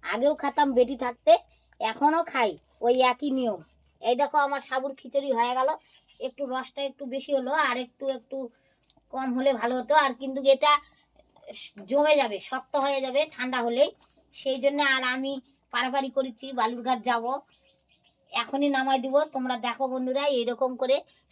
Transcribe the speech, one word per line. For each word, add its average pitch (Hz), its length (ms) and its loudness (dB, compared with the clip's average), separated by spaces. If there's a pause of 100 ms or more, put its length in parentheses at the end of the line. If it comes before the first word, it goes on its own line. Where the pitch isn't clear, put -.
আগেও 240 380 2
খেতাম 285 340 2
বেটি 247 280 2
থাকতে, 247 280 2 (480)
এখনও 302 420 2 (100)
খাই, 240 180 2 (360)
ওই 247 80 6 (160)
একই 269 280 -4
নিয়ম। 220 220 -2 (420)
এই 226 180 2
দেখো, 285 160 0 (100)
আমার 277 220 -2
সাবুর 269 320 -4
খিচুড়ি 277 380 -4
হয়ে 240 200 2
গেল। 262 100 2 (580)
একটু 262 160 -8 (100)
রসটা 262 280 -8 (100)
একটু 277 120 -16 (120)
বেশি 269 220 -8
হলো, 262 160 -2 (160)
আর 240 160 -2
একটু, - 200 -16 (120)
একটু 254 220 -12 (760)
কম 262 240 -4
হলে 269 140 2 (100)
ভালো 240 180 0
হতো, 254 160 0 (100)
আর 262 160 0
কিন্তু 269 200 -6 (140)
এটা 294 180 4 (1200)
জমে 294 300 4
যাবে, 220 160 -2 (140)
শক্ত 262 240 -8 (100)
হয়ে 277 200 0
যাবে 262 160 0 (140)
ঠান্ডা 254 320 -4
হলেই, 254 240 2 (440)
সেই 269 300 -4
জন্য। 277 140 2 (160)
আর 262 80 0 (120)
আমি 269 180 -4 (400)
পারাপারি 262 440 -2
করেছি, 262 300 -4 (120)
বালুরঘাট 240 420 -2 (100)
যাব, 233 140 0 (1080)
এখনই 269 440 -2
নামাই 262 280 2
দিব। 269 120 0 (180)
তোমরা 254 200 -2 (120)
দেখো 240 260 -2
বন্ধুরা, 262 320 -2 (140)
এইরকম 240 320 0 (100)
করে 262 160 2 (340)